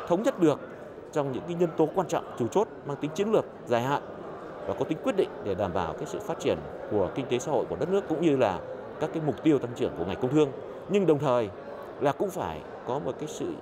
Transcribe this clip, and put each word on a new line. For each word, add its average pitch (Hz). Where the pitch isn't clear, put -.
thống 175
nhất 262
được 151
trong 139
những 117
cái 175
nhân 170
tố 156
quan 175
trọng, -
chủ 117
chốt 220
mang 143
tính 147
chiến 202
lược 175
dài 117
hạn 139
và 98
có 139
tính 156
quyết 254
định 170
để 98
đảm 92
bảo 82
cái -
sự -
phát -
triển 98
của 98
kinh 131
tế 123
xã 156
hội 113
của 82
đất 139
nước 196
cũng 156
như 147
là 98
các 156
cái 160
mục 127
tiêu 151
tăng 120
trưởng 107
của 85
ngành 92
công 131
thương. 147
Nhưng 190
đồng 151
thời 123
là 139
cũng 196
phải 90
có 127
một 156
cái 147
sự 92